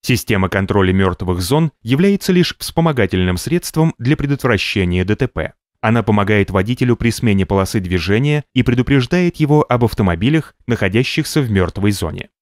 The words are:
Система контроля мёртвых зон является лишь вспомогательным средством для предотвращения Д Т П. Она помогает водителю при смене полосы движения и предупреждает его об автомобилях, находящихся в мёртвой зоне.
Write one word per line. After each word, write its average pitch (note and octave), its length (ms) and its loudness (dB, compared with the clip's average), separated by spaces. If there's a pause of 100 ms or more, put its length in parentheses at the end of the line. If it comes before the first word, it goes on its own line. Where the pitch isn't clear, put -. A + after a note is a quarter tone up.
Система G2+ 400 0
контроля G2 420 2
мёртвых F#2 480 0
зон C#3 320 0 (120)
является F#3 500 0
лишь F3+ 240 2
вспомогательным G2 800 0
средством D#3+ 640 -2
для C3 180 0
предотвращения G2 880 0
Д G#2+ 100 0
Т B2+ 120 -2
П. - 260 -8 (280)
Она A#2 200 2
помогает G#2 480 2
водителю A2+ 460 0
при A#2 160 -2
смене G2 340 0
полосы G2 340 0
движения G2 640 0 (120)
и B2+ 80 2
предупреждает C3+ 720 0
его D3+ 340 2
об A#2+ 160 2
автомобилях, A2 680 0 (100)
находящихся A#2 760 -2
в A#2+ 100 -2
мёртвой G2 400 0
зоне. - 400 -8 (100)